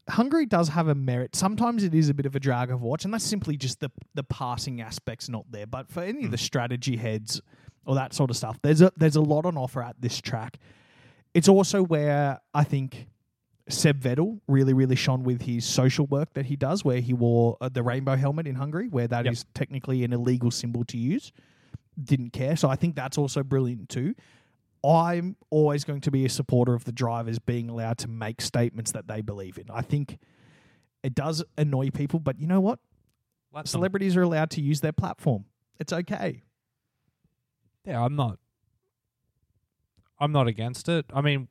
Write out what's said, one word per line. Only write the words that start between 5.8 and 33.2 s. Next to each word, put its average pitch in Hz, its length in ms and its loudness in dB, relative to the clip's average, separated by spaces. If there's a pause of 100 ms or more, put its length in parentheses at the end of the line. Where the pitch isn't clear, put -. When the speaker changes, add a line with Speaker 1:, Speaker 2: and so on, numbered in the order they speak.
Speaker 1:
for 175 140 -8
any 233 240 -6
of 151 60 -4
the 123 40 -4
Speaker 2:
Mm. 123 40 -4
Speaker 1:
strategy 123 580 -2
heads 110 420 -4 (460)
or 135 80 0
that 131 180 -2
sort 139 160 0
of 117 80 -4
stuff, 113 260 -6
there's 151 200 6
a, 185 120 8
there's 156 220 4
a 151 60 6
lot 151 240 2
on 170 100 -2
offer 131 260 -6
at 117 200 -12
this 120 180 -4
track. 113 380 -8 (760)
It's 170 160 6
also 196 340 6
where 147 580 2 (120)
I 147 120 4
think 135 420 -4 (640)
Seb 143 320 2
Vettel 160 440 0
really, 135 280 6
really 131 220 4
shone 131 260 0
with 127 180 0
his 120 240 -4
social 131 420 2
work 143 280 -2
that 135 100 -4
he 139 120 -4
does, 147 280 -2
where 127 160 2
he 123 140 0
wore, 117 480 4
uh, 127 80 -4
the 127 120 -4
rainbow 135 340 0
helmet 143 300 -2
in 131 100 -6
Hungary, 151 320 -6
where 120 200 0
that 120 160 0
Speaker 2:
Yep. 123 80 2
Speaker 1:
is 117 220 -8
technically 131 500 -2
an 120 80 0
illegal 123 380 2
symbol 120 340 -4
to 117 140 -8
use. 143 340 -2 (720)
Didn't 127 320 0
care. 135 220 -2
So 151 120 2
I 131 80 2
think 170 200 0
that's 135 200 -6
also 139 260 0
brilliant 127 460 -2
too. 151 260 -4 (720)
I'm 170 520 2 (140)
always 147 340 4
going 143 180 -6
to 147 80 0
be 135 140 2
a 131 40 2
supporter 123 460 2
of 117 100 -4
the 120 80 -8
drivers 117 460 -4
being 120 300 -4
allowed 117 300 -4
to - 100 -8
make 113 320 -8
statements 117 520 -2
that 107 160 -10
they 107 120 -6
believe 101 380 -10
in. 92 120 -16
I 113 120 -6
think 143 360 -4 (840)
it 131 120 -4
does 156 300 -2 (140)
annoy 139 320 0
people, 147 280 -2
but 139 220 -4
you 151 60 -4
know 185 140 4
what? 214 180 0 (720)